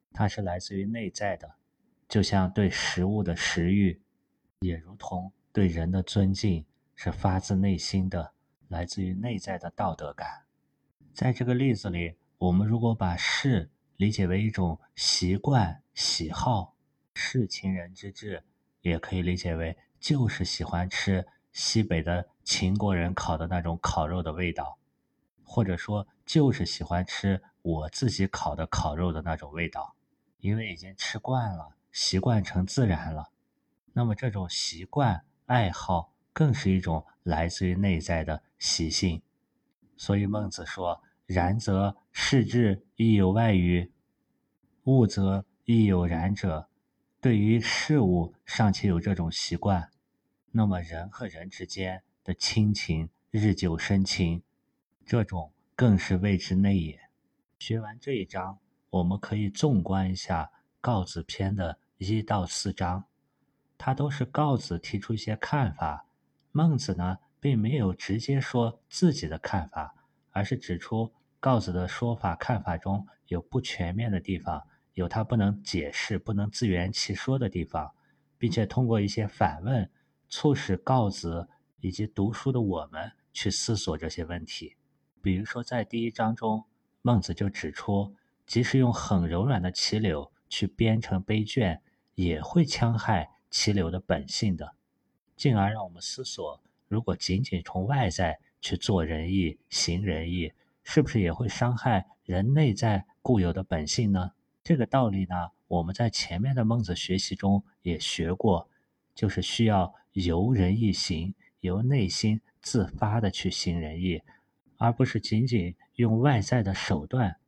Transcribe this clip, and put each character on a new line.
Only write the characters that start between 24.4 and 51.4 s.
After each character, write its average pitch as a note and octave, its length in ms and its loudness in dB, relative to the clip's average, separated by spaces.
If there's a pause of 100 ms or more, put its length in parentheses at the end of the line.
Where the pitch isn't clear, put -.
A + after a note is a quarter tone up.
道， - 260 -8 (640)
或 - 180 0
者 F#2+ 140 0
说 G#2 320 -4 (180)
就 F3 280 4
是 F2+ 120 -2
喜 - 200 -6
欢 F2+ 200 0
吃 G2 360 -2 (200)
我 D#2+ 280 -4
自 - 200 -2
己 F#2+ 180 0
烤 - 260 -4
的 D#2+ 140 -4
烤 - 260 -2
肉 E2+ 200 0
的 D#2 80 -4
那 D#2+ 160 -2
种 D2 160 -14
味 E2 160 -4
道， - 260 -10 (440)
因 G2+ 180 0
为 A2 160 -4
已 - 20 -10
经 F#2 220 -16
吃 - 200 -8
惯 A#2 380 -2
了， D#2 220 -14 (160)
习 - 260 -2
惯 A2 240 2
成 F2+ 220 -2
自 B2 200 0
然 E2 280 0
了。 D#2 180 -10 (600)
那 A#2+ 100 2
么 A2+ 100 0
这 A#2 160 -4
种 G2 200 -4
习 - 340 -8
惯、 G#2+ 400 0 (220)
爱 A#2+ 260 2
好 - 420 -2 (200)
更 D3 200 4
是 - 160 0
一 F#2+ 120 4
种 D#2+ 240 -2 (180)
来 E2 240 0
自 F#2 180 -4
于 F2+ 100 0
内 F#2+ 260 2
在 E2 240 -2
的 D#2 180 -4 (160)
习 - 300 -2
性。 E2+ 320 0 (760)
所 - 220 0
以 G2+ 80 2
孟 G#2 240 -2
子 F2 160 -10
说 F2 360 -4 (240)
：“然 F2+ 320 2
则 G2+ 380 2 (160)
事 - 320 2
志 G#2 420 2 (120)
亦 A2+ 160 4
有 F#2+ 180 6
外 A2 220 4
于， F2 400 2 (880)
物 C3 240 6
则 G2 380 0 (180)
亦 A2+ 220 6
有 F2+ 200 4
然 E2+ 300 0
者。” D#2+ 320 -4 (540)
对 A#2+ 160 4
于 A2 240 4
事 - 400 2
物 F2 340 2 (100)
尚 G#2 280 4
且 - 160 0
有 E2+ 100 2
这 F#2+ 160 0
种 E2 160 -2
习 - 240 -4
惯， F2 340 0 (600)
那 A2 140 4
么 F#2 160 0
人 E2 280 -10
和 A2+ 180 -10
人 F2+ 220 -14